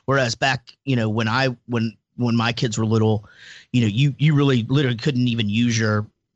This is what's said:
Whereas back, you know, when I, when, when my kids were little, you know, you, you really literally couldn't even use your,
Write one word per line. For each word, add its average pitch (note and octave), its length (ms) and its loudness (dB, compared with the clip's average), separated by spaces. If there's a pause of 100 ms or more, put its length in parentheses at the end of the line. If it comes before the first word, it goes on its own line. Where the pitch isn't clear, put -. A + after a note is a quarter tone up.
Whereas B2+ 300 0
back, C3 380 -2 (100)
you C3+ 120 0
know, A2+ 120 0
when A2 200 -2
I, B2+ 280 0 (120)
when, A2+ 280 -2 (220)
when A#2+ 180 0
my A#2 160 0
kids A2+ 260 -4
were A2+ 80 0
little, A2 400 0 (460)
you B2 100 2
know, A2+ 60 2
you, C3 300 0
you D3+ 160 2
really C#3 300 2
literally B2+ 340 0
couldn't B2 320 0
even A#2 180 -2
use A2+ 320 0
your, G#2+ 260 0 (300)